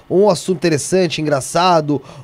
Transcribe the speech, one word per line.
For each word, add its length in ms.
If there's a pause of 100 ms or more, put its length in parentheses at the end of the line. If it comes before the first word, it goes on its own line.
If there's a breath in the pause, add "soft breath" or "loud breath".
ou 180
um 40
assunto 300
interessante, 640
engraçado, 800 (220 loud breath)